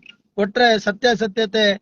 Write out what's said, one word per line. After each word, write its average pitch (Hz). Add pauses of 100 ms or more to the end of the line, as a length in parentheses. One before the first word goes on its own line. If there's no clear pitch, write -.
(360)
ಕೊಟ್ರೆ 220
ಸತ್ಯಾಸತ್ಯತೆ 214